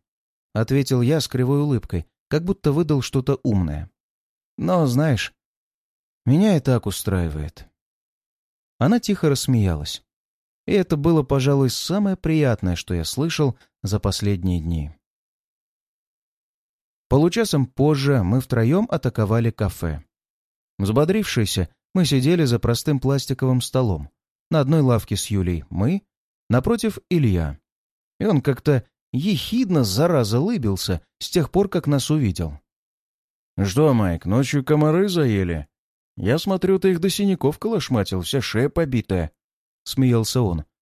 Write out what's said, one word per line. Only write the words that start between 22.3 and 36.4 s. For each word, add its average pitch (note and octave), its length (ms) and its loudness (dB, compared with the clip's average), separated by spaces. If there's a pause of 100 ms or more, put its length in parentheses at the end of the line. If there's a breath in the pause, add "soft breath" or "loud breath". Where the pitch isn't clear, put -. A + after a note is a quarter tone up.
за A#2+ 160 2
простым B2 400 0
пластиковым C3 640 0
столом. F#2+ 480 -2 (420)
На D#3+ 80 4
одной D3 220 4
лавке A#2+ 340 2
с - 120 -6
Юлей F2+ 420 -2
мы, B2+ 340 -2 (460)
напротив G#3+ 500 0 (100)
Илья. F2+ 500 0 (600)
И - 60 -2
он E3 160 2
как-то C3+ 440 0 (260)
ехидно, F3+ 720 0
зараза, A#2+ 560 2
лыбился A2 640 -2 (180)
с - 100 -12
тех E3 220 0
пор, G3 180 2
как E3 180 -4
нас C#3+ 220 0
увидел. F#2 500 -2 (1000)
"Что, B2+ 320 2
Майк, F#2+ 320 0
ночью C3 380 0
комары D#3 460 2
заели? G2 580 -2 (480)
Я A2 220 0
смотрю, F#3+ 420 0